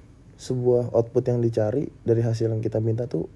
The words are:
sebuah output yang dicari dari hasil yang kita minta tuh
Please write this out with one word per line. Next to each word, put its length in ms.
sebuah 480
output 400
yang 80
dicari 640
dari 240
hasil 240
yang 160
kita 160
minta 240
tuh 300